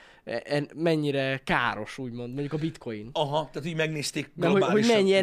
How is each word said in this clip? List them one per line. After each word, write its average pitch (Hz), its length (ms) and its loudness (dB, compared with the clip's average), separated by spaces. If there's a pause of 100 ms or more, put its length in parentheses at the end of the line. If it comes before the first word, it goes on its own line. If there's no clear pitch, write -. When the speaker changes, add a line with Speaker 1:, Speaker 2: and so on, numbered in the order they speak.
(240)
Speaker 1:
en-, 143 500 -4
mennyire 143 680 0
káros, 117 540 0
úgymond, 120 340 -8
mondjuk 143 200 -6
a 160 40 -2
bitcoin. 120 560 -6
Speaker 2:
Aha, 151 400 -2
tehát 151 160 -8
így 160 80 -4
megnézték 156 580 -4
Speaker 1:
Mert 175 180 2
hogy, 196 100 6
hogy 175 80 2
Speaker 2:
globálisan. 220 260 6
Speaker 1:
mennyi 196 140 4
Speaker 2:
Mhm. 196 120 6